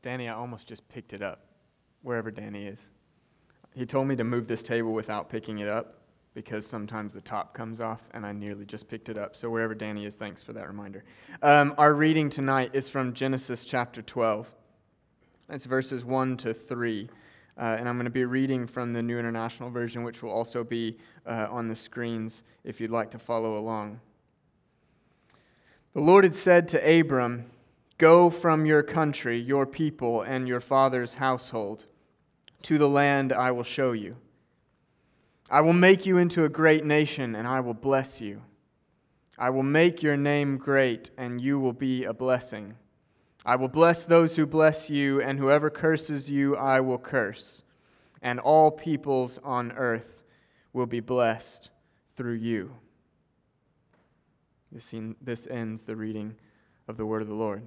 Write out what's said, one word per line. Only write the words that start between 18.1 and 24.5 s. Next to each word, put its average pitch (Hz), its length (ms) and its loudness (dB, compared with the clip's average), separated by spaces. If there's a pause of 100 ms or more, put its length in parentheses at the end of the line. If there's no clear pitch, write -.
be 123 160 0
reading 131 400 -2
from 120 280 -6
the 117 100 -2
New 117 160 -4
International 117 500 -6
Version, 120 320 -6
which 117 220 -10
will 117 80 -8
also 117 320 -4
be, 117 340 -6 (300)
uh, 113 240 -4
on 117 160 -6
the 113 80 -6
screens 113 680 -10 (200)
if - 180 -12
you'd 113 80 -4
like 113 220 -4
to 113 80 -16
follow 113 400 -4
along. 107 400 -8 (1900)